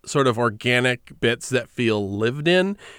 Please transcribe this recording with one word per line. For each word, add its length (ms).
sort 200
of 120
organic 840
bits 300
that 180
feel 480
lived 320
in 280